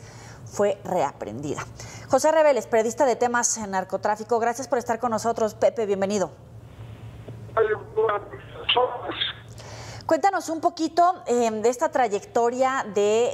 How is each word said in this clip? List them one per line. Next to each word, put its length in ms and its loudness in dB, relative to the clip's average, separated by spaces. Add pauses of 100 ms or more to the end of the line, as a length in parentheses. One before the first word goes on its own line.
(460)
fue 400 0
reaprendida. 760 -4 (480)
José 220 4
Reveles, 360 4
periodista 380 2
de 100 4
temas 420 0
en 140 -8
narcotráfico, 680 -2
gracias 280 -2
por 100 0
estar 220 -2
con 120 -2
nosotros. 440 0
Pepe, 300 2
bienvenido. 460 0 (3750)
Cuéntanos 440 2
un 120 -4
poquito, 420 2 (240)
eh, 240 2
de 180 2
esta 220 0
trayectoria 960 0 (100)
de, 380 4